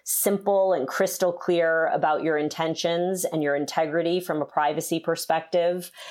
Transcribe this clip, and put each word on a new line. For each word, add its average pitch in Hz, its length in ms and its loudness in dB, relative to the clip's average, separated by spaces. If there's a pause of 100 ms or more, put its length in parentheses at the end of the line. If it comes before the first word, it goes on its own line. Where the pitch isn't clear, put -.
simple 196 680 2
and 135 160 0
crystal 185 460 0
clear 165 540 2
about 156 340 0
your 156 160 2
intentions 170 880 -2
and 160 160 -2
your 143 120 2
integrity 165 640 0
from 156 200 -4
a 143 60 -2
privacy 151 520 -2
perspective. 170 920 0 (200)